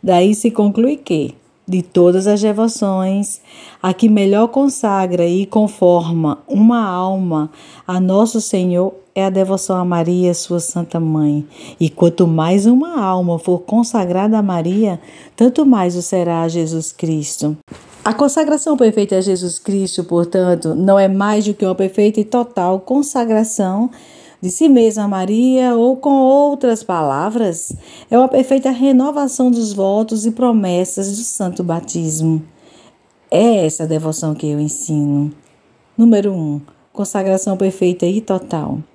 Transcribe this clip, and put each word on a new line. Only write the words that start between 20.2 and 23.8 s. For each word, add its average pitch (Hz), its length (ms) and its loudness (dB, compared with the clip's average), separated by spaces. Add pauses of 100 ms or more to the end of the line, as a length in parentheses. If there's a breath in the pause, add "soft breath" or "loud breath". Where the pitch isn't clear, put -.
não 196 240 4
é 196 100 4
mais 202 380 0
do 208 80 -2
que 202 120 -2
uma 185 100 0
perfeita 208 440 0
e 208 40 0
total 202 560 -2
consagração 220 1120 -2 (500 loud breath)